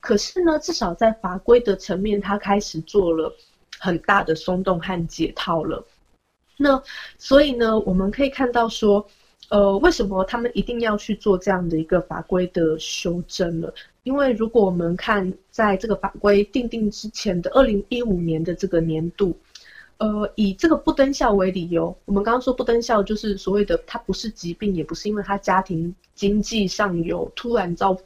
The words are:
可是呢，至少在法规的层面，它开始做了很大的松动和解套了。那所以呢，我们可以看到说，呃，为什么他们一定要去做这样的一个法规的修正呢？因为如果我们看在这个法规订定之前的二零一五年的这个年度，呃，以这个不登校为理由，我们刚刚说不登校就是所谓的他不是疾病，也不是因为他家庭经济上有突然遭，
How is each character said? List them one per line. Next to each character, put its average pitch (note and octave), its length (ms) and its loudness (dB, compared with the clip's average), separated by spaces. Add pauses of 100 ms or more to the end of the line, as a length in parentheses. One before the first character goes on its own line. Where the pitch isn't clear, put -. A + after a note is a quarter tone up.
可 - 180 0
是 - 260 -4
呢， D#4+ 140 4
至 D#4+ 140 -6
少 G3 200 -2
在 A3 220 2
法 F#3 240 -6
规 A#3+ 220 6
的 G#3 160 0
层 F3+ 220 -6
面， G3+ 220 0
它 G3 160 -2
开 G3+ 240 0
始 - 220 -8
做 F#3 280 2
了 D#3+ 240 0 (440)
很 F3+ 220 0
大 G3+ 220 2
的 D#3+ 120 0
松 F3+ 280 -4
动 F#3 160 0
和 E3+ 300 -6
解 - 260 -4
套 E3 300 -2
了。 D#3+ 180 -6 (760)
那 C4+ 240 2 (360)
所 C#4 240 6
以 C#4+ 100 2
呢， A3+ 280 2
我 F#3+ 140 -2
们 F#3+ 160 2
可 C4 140 0
以 C4+ 40 2
看 C4 220 -2
到 A#3+ 180 2
说， G#3 380 2 (420)
呃， G3+ 300 4
为 D#4+ 120 6
什 B3 160 0
么 F#3+ 180 0
他 G#3+ 120 -6
们 A#3 180 -2
一 G3 60 0
定 A#3+ 200 -2
要 A3 160 0
去 G#3 180 -4
做 G3 220 2
这 F#3 140 -2
样 F3+ 160 0
的 D#3+ 120 0
一 D#3+ 60 -2
个 F3 180 2
法 E3+ 200 -8
规 F#3 260 0
的 D#3+ 300 0
修 F3 480 -6
正 E3+ 340 -4
呢？ E3+ 80 -6 (360)
因 C4 100 -2
为 C#4 180 2
如 A3 160 0
果 A3+ 160 4
我 F#3 60 2
们 F3 260 0
看 G3 340 0 (200)
在 G#3 260 2
这 A3 120 -6
个 G3+ 80 0
法 G3 120 -6 (120)
规 G3+ 240 6
订 A#3+ 240 -4
定 A3+ 200 -2
之 G#3+ 200 -8
前 F3+ 340 -4
的 - 80 -4
二 C4 140 6
零 G#3 240 0
一 A#3+ 140 -4
五 G3+ 180 0
年 E3 220 -2
的 E3+ 120 -4
这 F#3 140 -6
个 F3 120 2
年 E3 320 -2
度， F#3 240 -2 (640)
呃， G#3 380 -2
以 G3 180 2
这 E4+ 140 0
个 D#4 80 4
不 D#4 160 -2
登 C#4 200 2
校 C4 200 2
为 F#3+ 180 2
理 F3+ 200 -4
由， E3+ 240 0 (100)
我 - 80 -4
们 G3 100 0
刚 A3 100 0
刚 B3 80 0
说 B3+ 140 -2
不 B3+ 80 -6
登 A#3 180 2
校 A3+ 220 0
就 G#3 140 -4
是 G#3 200 -4
所 F#3+ 160 -4
谓 G#3 120 2
的 F3 200 -2
他 - 140 -10
不 - 140 -8
是 A3 180 -6
疾 E3+ 240 -10
病， G3+ 180 -4
也 D#3+ 120 -2
不 D#3 100 -10
是 - 140 -8
因 G#3+ 80 -2
为 G3+ 80 -4
他 G3+ 120 -4
家 F#3+ 240 0
庭 E3+ 320 -4 (220)
经 G3+ 260 0
济 G3+ 280 -2
上 F3+ 340 -2
有 E3 320 -4
突 A#3+ 220 -4
然 F3+ 180 0
遭， G3 180 0 (140)